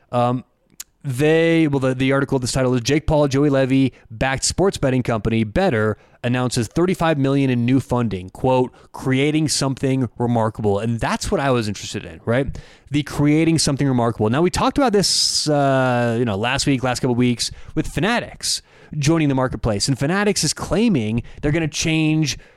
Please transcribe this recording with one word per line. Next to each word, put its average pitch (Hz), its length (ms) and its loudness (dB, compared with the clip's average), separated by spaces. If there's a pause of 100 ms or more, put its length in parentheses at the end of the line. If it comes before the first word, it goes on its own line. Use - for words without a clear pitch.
(100)
Um, 123 340 0 (640)
they, 160 640 2
well, 139 120 0
the, 131 140 0
the 131 180 0
article, 139 260 0
this 123 140 -6
title 131 200 0
is 127 80 0
Jake 139 260 0
Paul, 147 220 2
Joey 143 220 2
Levy 135 420 2 (180)
backed 131 320 -4
sports - 360 0
betting 127 240 0
company 113 420 0
Betr 107 520 0 (260)
announces 123 440 -2
thirty-five 170 520 0
million 135 320 2
in 120 160 0
new 131 120 4
funding, 107 520 -4
quote, 127 420 0 (200)
"creating 147 560 0
something 131 680 -2
remarkable." 113 600 0
And 117 200 -2
that's 160 320 -4
what 190 100 0
I 139 100 0
was 120 180 0
interested - 380 -8
in, 80 180 -18
right? 127 340 -2 (320)
The 147 120 0
creating 151 560 2
something 143 280 0
remarkable. 117 440 2
Now, 131 100 0
we 175 80 4
talked 226 300 -2
about 247 160 4
this, - 520 0
uh, 131 720 2
you 127 60 0
know, 107 120 -2
last 123 300 -2
week, 135 160 2
last 123 180 -2
couple 127 120 0
of 117 60 0
weeks 123 320 0 (240)
with 156 120 -2
Fanatics - 760 -4 (340)
joining 151 320 2
the 139 60 2
marketplace. 123 540 -2
And 139 100 0
Fanatics 196 440 0
is 147 120 -2
claiming 131 680 0 (200)
they're 147 100 0
gonna 160 160 0
change 156 720 0 (180)